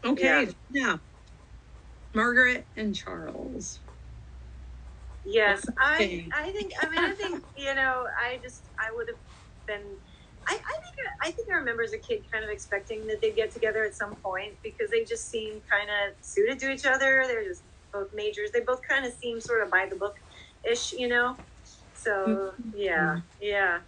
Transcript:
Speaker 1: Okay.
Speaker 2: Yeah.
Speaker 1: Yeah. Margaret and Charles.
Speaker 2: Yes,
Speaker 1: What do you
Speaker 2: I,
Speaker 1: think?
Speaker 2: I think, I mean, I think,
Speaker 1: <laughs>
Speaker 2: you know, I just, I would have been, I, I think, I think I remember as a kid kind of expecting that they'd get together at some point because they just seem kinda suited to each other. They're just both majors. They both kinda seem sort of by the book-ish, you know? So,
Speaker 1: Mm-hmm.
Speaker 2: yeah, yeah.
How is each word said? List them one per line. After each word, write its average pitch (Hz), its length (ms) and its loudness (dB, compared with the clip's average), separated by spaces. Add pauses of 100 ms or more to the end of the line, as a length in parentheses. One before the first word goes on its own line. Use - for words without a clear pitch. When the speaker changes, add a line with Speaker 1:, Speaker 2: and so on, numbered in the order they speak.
Speaker 1:
Okay. 262 420 6
Speaker 2:
Yeah. 175 60 -8 (180)
Speaker 1:
Yeah. 247 260 2 (1160)
Margaret 247 640 6
and 208 180 -2
Charles. - 840 -8 (1400)
Speaker 2:
Yes, 202 420 6
Speaker 1:
What 277 320 4
do 208 60 6
you 180 140 -2
Speaker 2:
I, - 40 -4
Speaker 1:
think? 170 120 -8
Speaker 2:
I 311 180 -2
think, 403 280 -4
I 311 80 2
mean, 320 160 0
I 381 100 2
think, 381 360 -6
Speaker 1:
<laughs> - 60 -18
Speaker 2:
you 277 180 -2
know, 262 320 2 (140)
I 247 220 -2
just, - 360 -16
I 220 160 -2
would 233 140 -4
have 233 100 -10 (480)
been, 202 320 -8 (500)
I, 349 60 2
I - 20 -2
think, 640 400 -8 (260)
I 320 80 0
think 440 220 -6
I - 40 2
remember 240 280 0
as 208 80 -4
a 220 60 -6
kid 214 340 -4
kind 220 120 -2
of 208 60 -6
expecting 208 560 -6
that 214 160 -2
they'd 214 140 2
get 214 160 0
together 220 320 2
at 202 100 -4
some 208 220 -6
point 196 460 -6
because 214 280 -4
they 226 140 4
just 226 260 -6
seem 214 400 -6
kinda 202 500 2
suited 233 400 2
to 269 120 0
each 262 120 -6
other. 269 420 6
They're 226 180 -2
just 180 180 -8 (300)
both 196 200 -4
majors. 208 400 -4
They 240 80 4
both 254 280 0
kinda 269 240 2
seem 233 280 -4
sort 226 220 2
of 185 80 0
by 185 180 4
the 196 80 -6
book-ish, - 960 -4
you 247 160 -2
know? 247 300 2 (560)
So, - 160 -2 (480)
Speaker 1:
Mm-hmm. 233 160 -8
Speaker 2:
yeah, 170 460 2 (200)
yeah. 196 460 2